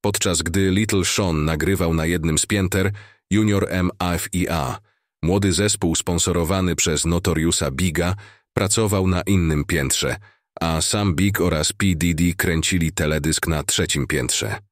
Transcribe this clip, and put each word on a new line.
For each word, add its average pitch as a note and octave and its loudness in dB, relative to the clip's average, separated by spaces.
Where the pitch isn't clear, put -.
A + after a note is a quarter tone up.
Podczas F#2+ 0
gdy F#2 2
Little G2+ 2
Sean E2 0
nagrywał E2 0
na D#2+ 0
jednym E2 0
z - 0
pięter, G2 0
Junior G2+ 2
M F2+ 0
F F2 -2
E F2+ -2
A, C#2 -2
młody F#2+ 2
zespół F2+ 0
sponsorowany F2 0
przez - 0
Notoriusa E2 0
Biga, E2+ 0
pracował G2 0
na F2 2
innym D#2+ 2
piętrze, C#2 -2
a D#2+ 0
sam G2+ 0
Big F#2+ 2
oraz E2 0
P - -2
Diddy E2+ 2
kręcili E2 0
teledysk D#2 -2
na D2+ -2
trzecim - -2
piętrze. A#1+ -4